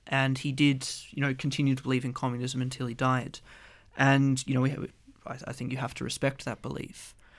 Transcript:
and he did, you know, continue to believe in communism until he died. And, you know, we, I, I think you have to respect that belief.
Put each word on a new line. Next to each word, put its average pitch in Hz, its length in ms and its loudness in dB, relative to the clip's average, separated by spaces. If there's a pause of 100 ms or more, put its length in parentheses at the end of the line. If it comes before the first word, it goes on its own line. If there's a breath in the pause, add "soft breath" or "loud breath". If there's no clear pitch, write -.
and 135 320 2
he 143 120 -2
did, 135 340 4 (260)
you - 100 -4
know, 139 120 2
continue 135 420 2
to 135 80 -10
believe 131 200 2
in 127 80 -4
communism 127 500 -2
until 127 260 -4
he 117 80 -6
died. 127 440 0 (560 loud breath)
And, 135 500 4
you 135 100 0
know, 127 60 4
we, 135 100 4 (540)
I, 120 120 -8 (100)
I 117 60 -8
think 120 180 -8
you 131 60 -4
have 131 180 -6
to - 80 -8
respect 135 400 -2
that 117 180 -8
belief. - 540 -10 (240 soft breath)